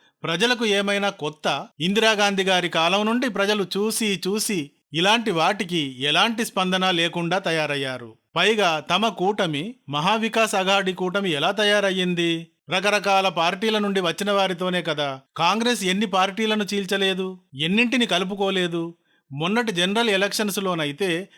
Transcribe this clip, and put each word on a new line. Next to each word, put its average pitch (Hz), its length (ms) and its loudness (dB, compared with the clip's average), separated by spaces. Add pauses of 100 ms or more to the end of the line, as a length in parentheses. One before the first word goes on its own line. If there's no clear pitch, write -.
(220)
ప్రజలకు 220 440 0
ఏమైనా 202 440 0
కొత్త? 151 560 -4 (140)
ఇందిరాగాంధీ 202 640 2
గారి 180 240 2
కాలం 175 380 2
నుండి 247 220 0
ప్రజలు 202 340 0
చూసి 202 640 -2
చూసి 190 440 -2 (240)
ఇలాంటి 208 360 2
వాటికి 165 720 0
ఎలాంటి 208 420 2
స్పందన 185 460 0
లేకుండా 170 480 0
తయారయ్యారు. 143 760 -4 (220)
పైగా 185 440 2
తమ 190 280 0
కూటమి, 190 680 -2 (140)
మహావికాస్ 214 680 0
అఘాడీ 190 380 2
కూటమి 185 380 -2
ఎలా 151 200 0
తయారయ్యింది? 185 960 0 (240)
రకరకాల 190 580 2
పార్టీల 185 500 0
నుండి 202 220 0
వచ్చిన 185 300 -2
వారితోనే 185 520 0
కదా. 143 380 -4 (160)
కాంగ్రెస్ 202 480 2
ఎన్ని 190 220 0
పార్టీలను 196 680 0
చీల్చలేదు, 190 680 -2 (140)
ఎన్నింటిని 220 520 2
కలుపుకోలేదు? 180 880 -2 (380)
మొన్నటి 208 400 -2
జనరల్ 202 380 2
ఎలక్షన్స్లోనైతే 190 1300 -2